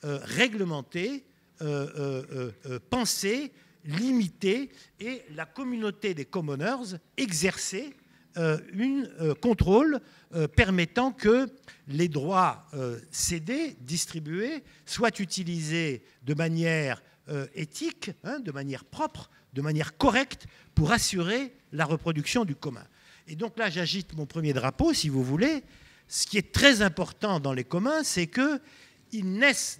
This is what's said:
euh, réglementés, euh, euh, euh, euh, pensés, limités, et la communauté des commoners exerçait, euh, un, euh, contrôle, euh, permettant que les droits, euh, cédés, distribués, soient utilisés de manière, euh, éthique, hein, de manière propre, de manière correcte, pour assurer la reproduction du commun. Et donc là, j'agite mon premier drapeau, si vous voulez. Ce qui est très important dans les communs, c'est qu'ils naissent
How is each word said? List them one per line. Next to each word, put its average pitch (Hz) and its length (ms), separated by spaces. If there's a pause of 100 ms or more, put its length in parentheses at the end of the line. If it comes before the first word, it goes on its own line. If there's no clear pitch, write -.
euh, 143 200
réglementés, 190 1000 (380)
euh, 147 340
euh, 139 280 (100)
euh, 127 180 (140)
euh, 127 140 (100)
pensés, 240 640 (320)
limités, 208 840 (280)
et 233 220 (140)
la 160 100
communauté 220 680
des 143 120
commoners 185 720 (180)
exerçait, 190 800 (420)
euh, 160 220 (200)
un, 269 260 (180)
euh, 151 140
contrôle, 240 680 (320)
euh, 156 140
permettant 190 640
que 240 360 (400)
les 156 220
droits, 151 640
euh, 123 260 (120)
cédés, 233 680
distribués, 170 840 (220)
soient 220 340
utilisés 165 840 (200)
de 139 100
manière, 160 680 (280)
euh, 139 160 (100)
éthique, - 560 (120)
hein, 269 160
de 208 120
manière 139 320
propre, - 460 (240)
de 135 80
manière 151 360
correcte, 262 500 (280)
pour 156 160
assurer 226 640 (180)
la 151 140
reproduction 160 580
du 147 120
commun. - 280 (440)
Et 156 80
donc 220 220
là, 220 120
j'agite 170 460
mon 151 100
premier 156 260
drapeau, 131 420
si 160 160
vous 131 140
voulez. 214 400 (440)
Ce - 180
qui 208 120
est - 140
très 247 300
important 185 580
dans 139 140
les 127 100
communs, 262 400
c'est 175 240
qu'ils 240 1040
naissent 233 480